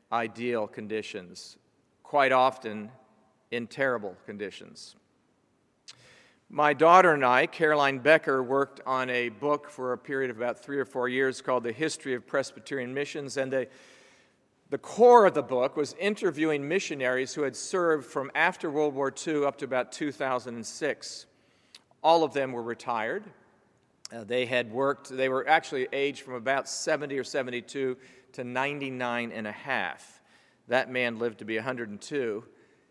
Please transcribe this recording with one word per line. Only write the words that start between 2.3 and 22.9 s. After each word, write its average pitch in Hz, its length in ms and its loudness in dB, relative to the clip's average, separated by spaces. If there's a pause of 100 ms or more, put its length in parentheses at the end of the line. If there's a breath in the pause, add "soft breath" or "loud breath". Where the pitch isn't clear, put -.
often 120 600 2 (600)
in 117 140 -4
terrible 113 500 -4 (120)
conditions. - 680 -14 (1600 loud breath)
My 147 200 4
daughter 165 420 8
and 139 120 2
I, 127 220 6
Caroline 147 500 2
Becker, 139 460 4
worked 135 420 0
on 127 240 0
a 123 200 0
book 143 420 -2
for 127 200 -6
a 123 60 -2
period 135 320 -4
of 110 80 -10
about 120 220 -4
three 139 180 -6
or 135 80 0
four 123 240 -4
years 131 320 0
called 123 220 0
The 117 80 -2
History 139 420 -4
of 120 140 -8
Presbyterian 131 680 -4
Missions, 139 440 -8
and 131 140 -2
the, 131 160 -2 (1000 loud breath)
the 139 80 -4
core 240 480 8
of 175 80 6
the 147 80 0
book 127 340 -2
was 147 220 -4
interviewing 160 720 0
missionaries 135 680 -2
who - 80 -4
had 135 140 -2
served 160 500 0
from 135 300 -6
after 165 340 2
World 151 240 0
War 135 160 0
Two 143 380 -2
up 139 100 -2
to 143 80 -8
about 127 260 -2
two 147 200 -4
thousand 127 420 -4
and 113 120 -12
six. - 600 -6 (760 soft breath)
All 165 200 6
of 143 100 -2
them 135 180 -2
were 120 100 -6
retired. 117 600 -6 (880)